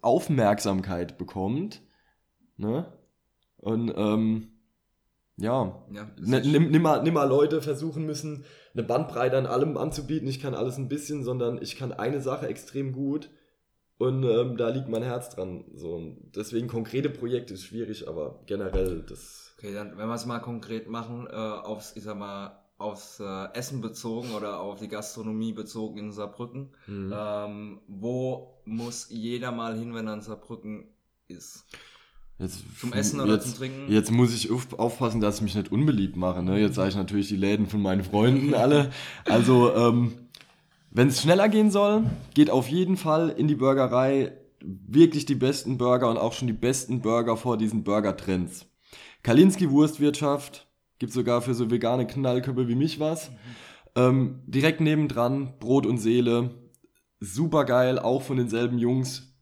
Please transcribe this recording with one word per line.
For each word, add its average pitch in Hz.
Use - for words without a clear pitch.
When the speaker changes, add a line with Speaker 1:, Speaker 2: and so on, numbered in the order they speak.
Speaker 1:
Aufmerksamkeit 101
bekommt, 110
ne? 123
Und, 113
ähm, 110
ja, 107
Speaker 2:
Ja, 104
das 87
Speaker 1:
ne, 127
Speaker 2:
ist 127
Speaker 1:
nimm, 151
nimm 160
mal, 156
nimm 165
mal 147
Leute 147
versuchen 151
müssen, 151
eine 117
Bandbreite 127
an 127
allem 139
anzubieten, 151
ich 131
kann 135
alles 127
ein 131
bisschen, 143
sondern 120
ich -
kann 127
eine 135
Sache 139
extrem 135
gut 139
und, 131
ähm, 120
da 117
liegt 131
mein 139
Herz 123
dran, 92
so. 82
Und -
deswegen 113
konkrete 117
Projekte 120
ist 90
schwierig, 107
aber 78
generell 92
das -
Speaker 2:
Okay, 101
dann, 101
wenn 107
wir's 113
mal 120
konkret 113
machen, 117
äh, -
aufs, 107
ich 104
sag 104
mal, 98
aufs, 104
äh, 95
Essen 127
bezogen 117
oder 104
auf 98
die 110
Gastronomie 110
bezogen 107
in 104
Saarbrücken. 120
Speaker 1:
Mhm. 98
Speaker 2:
Ähm, 104
wo 123
muss 117
jeder 117
mal 113
hin, 117
wenn 113
er 107
in 107
Saarbrücken 107
ist? -
Speaker 1:
Jetzt -
Speaker 2:
Zum 120
Speaker 1:
f-, -
Speaker 2:
Essen -
oder 107
Speaker 1:
jetzt, 107
Speaker 2:
zum 117
Trinken? 131
Speaker 1:
jetzt 107
muss 120
ich 107
auf-, 127
aufpassen, 117
dass 104
ich -
mich 95
nicht 101
unbeliebt 107
mache, 90
ne? 92
Jetzt 104
sage 98
ich 95
natürlich 98
die 104
Läden 101
von 104
meinen 95
Freunden 127
alle. 135
Speaker 2:
<laughs> -
Speaker 1:
Also, 120
ähm, 120
wenn's 131
schneller 185
gehen 214
soll, 202
geht 294
auf 127
jeden 185
Fall 160
in 156
die 151
Burgerei. 131
Wirklich 139
die 143
besten 131
Burger 123
und 113
auch 110
schon 127
die 113
besten 123
Burger 113
vor 117
diesen 107
Burgertrends. 95
Kalinski 180
Wurstwirtschaft, 143
gibt's 113
sogar 120
für 123
so 117
vegane 117
Knallköppe 127
wie 117
mich 147
was. 156
Speaker 2:
Mhm. 123
Speaker 1:
Ähm, 127
direkt 143
nebendran, 139
Brot 127
und 120
Seele. 120
Supergeil, 127
auch 127
von 131
denselben 120
Jungs. 127